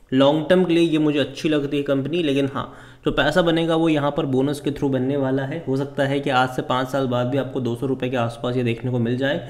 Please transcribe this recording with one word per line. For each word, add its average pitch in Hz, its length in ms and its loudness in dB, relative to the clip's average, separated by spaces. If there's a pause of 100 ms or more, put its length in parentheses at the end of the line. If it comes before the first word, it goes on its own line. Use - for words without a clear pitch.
(120)
Long 143 360 4
term 185 160 6
के 170 100 0
लिए 170 100 6
ये 156 140 2
मुझे 151 200 2
अच्छी - 300 -2
लगती 147 280 0
है 143 60 0
कंपनी। 143 400 0
लेकिन 139 320 0
हाँ, - 180 -6 (340)
जो 151 60 0
पैसा 151 300 2
बनेगा 165 340 2
वो 165 120 2
यहाँ 143 220 2
पर 147 180 -2
bonus 135 320 0
के 151 100 -4
through 143 220 -2
बनने 131 240 0
वाला 135 280 0
है। 156 240 -6
हो 131 80 0
सकता 139 280 -2
है 139 160 0
कि 143 120 -2
आज 127 160 2
से 131 160 -6
पाँच 131 240 -2
साल 135 200 -2
बाद 123 180 0
भी 139 120 -2
आपको 127 220 -4
दो 120 160 -2
सौ 139 100 -6
रुपये 131 240 -2
के 131 80 -4
आसपास 120 380 -2
ये 123 80 0
देखने 117 260 -2
को 123 80 0
मिल 120 180 0
जाए, 139 340 0